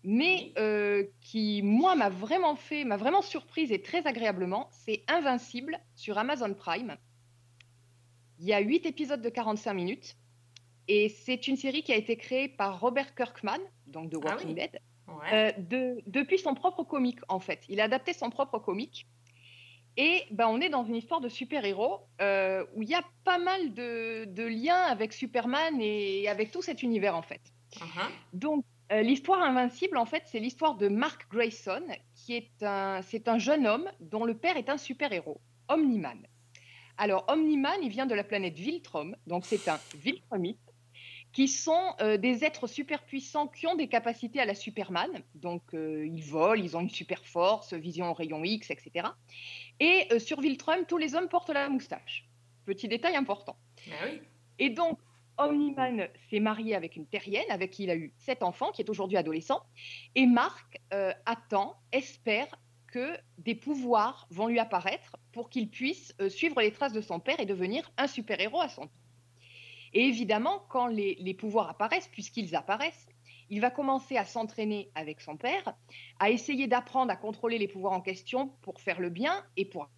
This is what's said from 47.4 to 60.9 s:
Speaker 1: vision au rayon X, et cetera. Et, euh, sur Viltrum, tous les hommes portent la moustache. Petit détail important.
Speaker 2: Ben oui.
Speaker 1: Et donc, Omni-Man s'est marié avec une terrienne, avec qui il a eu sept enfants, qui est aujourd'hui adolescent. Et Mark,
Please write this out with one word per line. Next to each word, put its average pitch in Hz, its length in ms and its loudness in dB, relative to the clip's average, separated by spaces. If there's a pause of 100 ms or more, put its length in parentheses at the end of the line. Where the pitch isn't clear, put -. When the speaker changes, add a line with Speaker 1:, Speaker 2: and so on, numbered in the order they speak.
Speaker 1:
vision 170 360 -4
au 165 40 -2
rayon 156 300 -4
X, 214 280 -2
et - 100 -6
cetera. - 340 -6 (640)
Et, 349 340 6
euh, 233 60 6
sur 277 220 -4
Viltrum, 311 460 0
tous 339 100 0
les 302 160 -2
hommes 339 140 0
portent 349 240 0
la 285 180 2
moustache. - 560 -6 (400)
Petit 196 220 -6
détail 233 300 0
important. - 400 -4 (280)
Speaker 2:
Ben 160 80 -12 (120)
oui. 302 160 -8 (360)
Speaker 1:
Et 269 140 2
donc, 330 260 0 (400)
Omni-Man 277 720 2 (240)
s'est 208 80 2
marié 214 340 0
avec 170 220 -4
une 151 100 -12
terrienne, 202 460 2
avec 190 200 0
qui 202 120 -6
il 180 80 0
a 170 40 4
eu 160 220 -6
sept - 240 -4
enfants, 233 300 0
qui 226 100 -6
est 190 80 -2
aujourd'hui 202 280 0
adolescent. 160 440 0 (540)
Et 262 100 8
Mark, 247 560 4 (120)